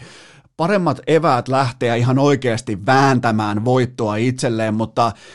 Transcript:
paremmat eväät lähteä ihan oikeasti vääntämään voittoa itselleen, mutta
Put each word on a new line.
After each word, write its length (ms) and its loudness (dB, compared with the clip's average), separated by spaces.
paremmat 500 -2
eväät 420 2
lähteä 460 0
ihan 240 2
oikeasti 680 0
vääntämään 800 2
voittoa 520 0
itselleen, 580 -2
mutta 380 0